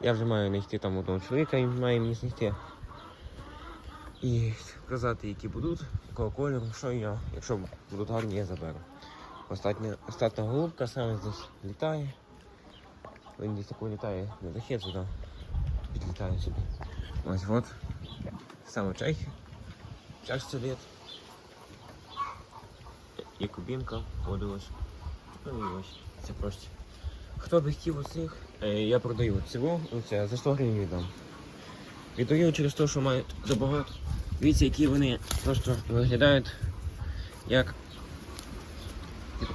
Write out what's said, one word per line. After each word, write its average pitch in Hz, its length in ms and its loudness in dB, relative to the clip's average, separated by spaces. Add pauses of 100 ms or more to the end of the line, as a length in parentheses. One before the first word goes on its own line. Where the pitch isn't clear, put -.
я 120 120 4
вже 113 120 2
маю 107 240 4
знайти 101 300 0
там 95 180 0
одного 95 240 0
чоловіка, 139 360 2
він 123 240 4
має 123 200 4
мені 113 140 2
знайти. 113 400 0 (1700)
І 117 300 4 (340)
сказати, 120 420 -2
які 101 200 -4
будуть, 170 320 -2 (280)
якого 110 220 -2
кольору, 135 360 0 (100)
що 127 160 -2
я, 107 280 0 (140)
якщо 107 260 0 (300)
будуть 104 200 -2
гарні, 113 260 0
я 104 80 2
заберу. 82 340 -4 (680)
Остатня, 104 460 0 (140)
остатня 113 360 2
голубка 139 420 2
саме 113 300 0
здесь 104 320 -6 (160)
літає. 127 480 -2 (1300)
Він 104 140 -2
десь 101 120 -4
тако - 220 -6
літає 104 440 -4 (100)
на 90 80 -6
дахи 113 280 -2
туди, 95 240 -4 (880)
підлітає 92 460 -2
собі. - 180 -2 (680)
Ось, 92 240 0
от, 113 160 4 (1000)
саме 98 280 -2
чайки, - 320 0 (1000)
чашці 131 320 -4
літ. 131 180 -2 (2500)
І 101 100 -2
кубінка, 113 520 -6 (260)
подивись. 101 420 -2 (800)
Ну 143 120 -6
і 95 220 -2
ось, - 460 -12
це 101 60 -6
просто. - 340 -4 (720)
Хто - 220 6
би 147 120 4
хотів 156 260 -2
оцих, 160 380 -4 (260)
е, 104 200 2
я 117 160 6
продаю 117 500 4
цього, 160 320 2 (120)
оце, 110 340 2
за 113 100 0
сто 139 160 4
гривень 123 260 4
віддам. 90 280 0 (1120)
Віддаю 156 340 8
через 143 220 4
те, 151 120 6
що 143 140 4
мають 131 340 2 (100)
забагато. 135 480 4 (480)
Дивіться, 151 240 10
які 139 220 6
вони 139 320 6 (260)
просто 131 320 4 (120)
виглядають, 123 640 8 (960)
як 127 260 6 (1800)